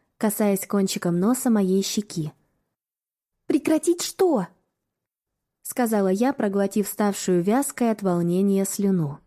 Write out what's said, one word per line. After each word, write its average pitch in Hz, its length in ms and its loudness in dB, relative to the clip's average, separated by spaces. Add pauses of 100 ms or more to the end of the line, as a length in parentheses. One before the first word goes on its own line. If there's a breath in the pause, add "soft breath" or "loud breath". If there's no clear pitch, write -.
(160)
касаясь 208 500 0
кончиком 190 520 -2
носа 240 320 0
моей 196 320 2
щеки. 175 500 -6 (1120)
Прекратить 320 560 0
что? 294 440 0 (1160)
сказала 220 460 0
я, 208 240 2
проглотив 202 560 0
ставшую 196 540 0
вязкой 233 480 0
от 214 120 -4
волнения 190 640 2
слюну. 185 640 -2